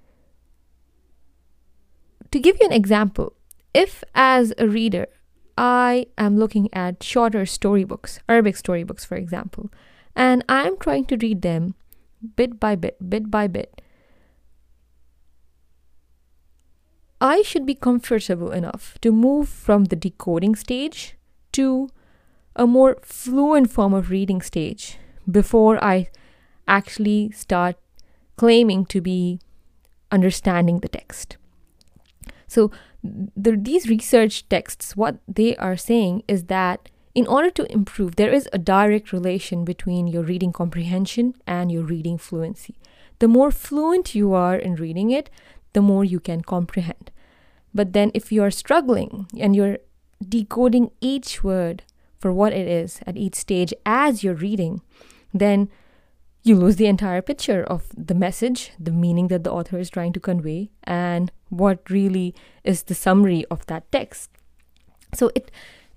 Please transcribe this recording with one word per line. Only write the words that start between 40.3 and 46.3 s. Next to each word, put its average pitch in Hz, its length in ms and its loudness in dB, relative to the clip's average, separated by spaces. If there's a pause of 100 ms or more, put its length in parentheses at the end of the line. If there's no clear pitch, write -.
comprehension 180 840 -2 (100)
and 175 260 -2
your 165 120 -2
reading 165 340 -4
fluency. 165 600 -10 (400)
The 226 80 6
more 262 240 6
fluent 320 640 -2
you 208 180 2
are 180 220 2
in 185 200 -4
reading 165 360 -4
it, 285 180 -2 (440)
the 208 80 4
more 196 220 4
you 180 160 0
can 170 220 -6